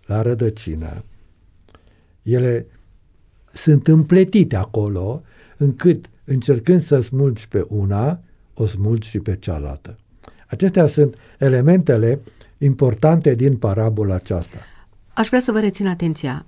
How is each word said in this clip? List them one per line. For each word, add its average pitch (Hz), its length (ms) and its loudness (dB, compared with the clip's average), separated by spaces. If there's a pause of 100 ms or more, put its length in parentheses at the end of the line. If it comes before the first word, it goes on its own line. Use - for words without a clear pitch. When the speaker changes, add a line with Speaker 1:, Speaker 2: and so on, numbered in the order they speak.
Speaker 1:
la 107 160 -2
rădăcină. 95 840 -4 (1160)
Ele 120 440 0 (880)
sunt 147 340 2
împletite 170 680 4
acolo, 104 680 -4 (340)
încât, 147 500 0 (180)
încercând 135 580 0
să 139 180 2
smulgi 131 480 -2
pe 95 200 -2
una, 104 520 -2 (340)
o 110 120 -2
smulgi 104 420 -2
și 104 100 -8
pe 95 180 -6
cealaltă. 73 600 -10 (500)
Acestea 185 400 2
sunt 147 280 2 (240)
elementele 131 840 2 (380)
importante 143 760 2
din 131 220 0
parabola 107 580 -2
aceasta. 90 420 -6 (580)
Speaker 2:
Aș 220 120 -2
vrea 254 140 0
să 247 120 -2
vă 214 80 0
rețin 202 260 -2
atenția 160 600 -4